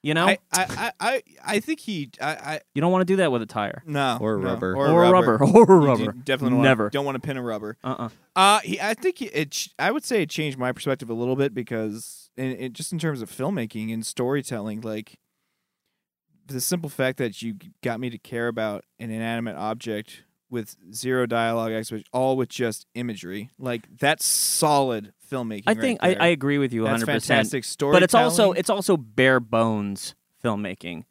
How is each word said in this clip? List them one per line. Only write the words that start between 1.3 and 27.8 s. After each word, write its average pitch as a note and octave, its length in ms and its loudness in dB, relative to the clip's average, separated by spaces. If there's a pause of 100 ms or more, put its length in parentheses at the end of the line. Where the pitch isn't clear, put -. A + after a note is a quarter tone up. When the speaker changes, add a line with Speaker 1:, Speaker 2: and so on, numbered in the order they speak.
Speaker 2:
I G3+ 160 0
think D#4 180 -6
he, D3+ 320 -6 (100)
I, C3+ 60 -2
I D#3 320 -6 (160)
Speaker 1:
You D3 60 0
don't E3+ 100 4
wanna F#3 140 4
do F#3+ 100 2
that F3 160 4
with A#2+ 100 0
a A2 60 -4
tire. G#2+ 400 -4
Speaker 2:
No, C#3 340 -2
Speaker 3:
Or A2 160 0
Speaker 2:
no. F#2+ 80 -2
Speaker 3:
rubber. F#2 300 -2
Speaker 2:
Or C#3 140 2
Speaker 1:
Or E3+ 160 8
a F3+ 60 8
Speaker 2:
rubber. D#3 260 6
Speaker 1:
rubber. C3+ 80 4
<laughs> F#3 120 6
Or A#3 60 10 (160)
a - 20 8
Speaker 2:
You C#3+ 60 6
Speaker 1:
rubber. G#2+ 240 2
Speaker 2:
d-, - 120 -12
definitely C3 340 0
wanna, C3+ 120 6
Speaker 1:
Never. G#2+ 220 2
Speaker 2:
don't C#3 140 -2
wanna C3+ 140 -4
pin C#3+ 180 -6
a B2+ 40 -8
rubber. A2 420 -8
Speaker 1:
Uh-uh. A#2 260 -6 (260)
Speaker 2:
Uh, G3+ 240 6
he, - 200 -6
I G#3+ 140 -2
think F4 280 -4
it D#3 300 -6
ch-, - 280 -8
I D#3 120 2
would D4 120 -4
say A3 180 0
it D#3 80 -2
changed D3 300 -6
my B2 120 -2
perspective B2+ 380 -4
a A#2 40 -4
little A#2+ 220 -2
bit C#3 200 0
because A2+ 840 -8
in, C3 140 -4
in, B2 220 -8
just - 180 -10
in E3+ 80 -6
terms D3 240 -4
of G2+ 80 -12
filmmaking A#2 640 -6
and A2+ 120 -8
storytelling, A#2+ 760 -6
like, G#2+ 360 -10 (1300)
the C3 140 -8
simple E3 280 -4
fact C3 280 -2
that A#2 240 -6
you A2+ 120 -8
g-, - 180 -18 (100)
got A#2 180 -6
me B2 100 -6
to A#2 80 -14
care A#2 300 -6
about A2 380 -6 (140)
an A#2 100 -12
inanimate A2+ 460 -6
object G#2+ 680 -8 (260)
with A#2 260 -8 (180)
zero B2+ 320 -2
dialogue, A2+ 460 -2
expo-, A2 320 -8 (100)
all C3 240 0
with B2 120 -2
just A#2 440 -4
imagery, G#2 640 -10
like, A#2+ 300 -8 (120)
that's C#3+ 260 0
solid C3 840 0 (180)
filmmaking A2+ 360 -6
Speaker 1:
I G#3 60 2
Speaker 2:
right A3 100 0
Speaker 1:
think B3 220 0
I, - 100 4
Speaker 2:
there. - 80 0
Speaker 1:
I E3+ 60 4
agree C#3+ 320 0
with C3+ 120 0
you A2+ 120 0
Speaker 2:
That's A2+ 180 0
Speaker 1:
a A2+ 40 0
hundred - 0 - (140)
percent. A2 320 0
Speaker 2:
fantastic B2+ 140 -6 (140)
Speaker 1:
But E3 240 6